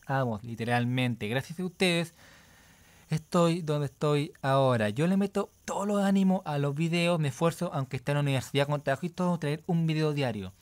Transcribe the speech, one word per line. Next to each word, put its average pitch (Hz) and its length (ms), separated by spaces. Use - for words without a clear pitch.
amos, 127 360
literalmente. 120 840
Gracias 135 320
a 180 40
ustedes 175 500
estoy 170 520
donde 147 240
estoy 147 460
ahora. 131 460
Yo 123 180
le 185 100
meto 202 360
todos 185 220
los 202 160
ánimos 190 420
a 147 140
los 143 160
videos, 170 460
me 147 80
esfuerzo, 165 440
aunque 135 260
esté 147 140
en 143 40
la 143 60
universidad 139 440
con 143 160
trabajo 135 240
y 170 40
todo, 175 280
traer 156 280
un 165 200
video 156 260
diario. 110 500